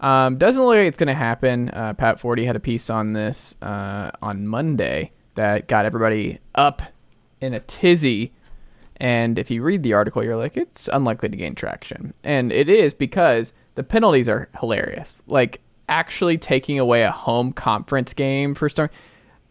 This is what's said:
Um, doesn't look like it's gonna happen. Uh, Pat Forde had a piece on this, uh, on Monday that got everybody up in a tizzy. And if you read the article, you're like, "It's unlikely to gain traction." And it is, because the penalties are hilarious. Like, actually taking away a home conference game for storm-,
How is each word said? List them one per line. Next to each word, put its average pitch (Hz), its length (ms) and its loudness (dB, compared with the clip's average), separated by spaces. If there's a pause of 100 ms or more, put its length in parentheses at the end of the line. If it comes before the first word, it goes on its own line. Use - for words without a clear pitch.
Um, 131 360 2
doesn't 240 240 4
look 247 140 4
like 208 120 6
it's 151 100 -4
gonna 147 180 2
happen. 123 540 0
Uh, 107 240 -6
Pat 113 260 0
Forde 120 260 -2
had 120 120 -2
a - 20 -6
piece 117 300 -4
on 107 240 -2
this, - 480 -6
uh, 101 500 -8 (100)
on 101 240 -6
Monday 107 680 -2 (220)
that 104 340 0
got 107 160 2
everybody 107 540 -2 (160)
up 143 260 2 (580)
in 131 140 -4
a 110 80 -6
tizzy. 143 720 2 (640)
And 117 420 0
if 117 100 -4
you 117 140 -4
read 175 200 0
the 117 100 2
article, 104 300 2
you're 113 120 -2
like, 113 220 -4
"It's - 340 -6
unlikely 117 380 0
to 101 80 -8
gain 82 180 -8
traction." - 580 -12 (120)
And 127 260 0
it - 160 4
is, 180 260 4
because 135 600 2 (220)
the 131 80 -6
penalties 165 440 4
are 110 220 -2 (100)
hilarious. - 680 -6
Like, 131 340 0 (260)
actually 165 500 0
taking 143 400 -2
away 120 260 4
a 101 80 2
home 123 420 -2
conference 123 600 -2
game 139 420 -2
for 151 140 0
storm-, 151 200 -2 (600)